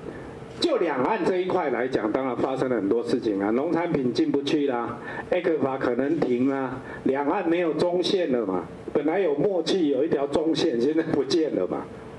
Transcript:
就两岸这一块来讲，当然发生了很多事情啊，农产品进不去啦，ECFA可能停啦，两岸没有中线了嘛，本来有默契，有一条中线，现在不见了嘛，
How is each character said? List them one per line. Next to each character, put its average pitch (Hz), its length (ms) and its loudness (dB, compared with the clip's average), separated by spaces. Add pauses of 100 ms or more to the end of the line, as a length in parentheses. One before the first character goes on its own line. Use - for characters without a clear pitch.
(600)
就 311 160 2
两 151 260 0
岸 185 220 0
这 185 140 2
一 185 80 0
块 180 240 0
来 123 180 0
讲， 113 240 0
当 131 140 0
然 120 100 -2
发 135 180 0
生 135 140 0
了 123 80 2
很 98 100 0
多 117 160 2
事 123 160 0
情 104 240 0
啊， 101 60 0
农 135 240 0
产 170 180 0
品 131 220 0
进 151 180 0
不 139 120 2
去 143 240 2
啦， 120 320 0 (320)
ECFA 156 480 0
可 123 160 0
能 143 260 0
停 127 300 2
啦， 131 280 -2 (260)
两 139 220 2
岸 170 220 0
没 170 120 2
有 165 120 2
中 175 300 2
线 175 280 0
了 120 140 2
嘛， 92 200 -2 (280)
本 147 140 2
来 175 140 2
有 156 160 2
默 180 260 2
契， 175 260 2
有 135 160 2
一 165 60 0
条 143 160 0
中 156 280 2
线， 127 240 0
现 143 160 2
在 160 100 2
不 156 200 0
见 160 320 0
了 90 100 0
嘛， - 200 -4 (320)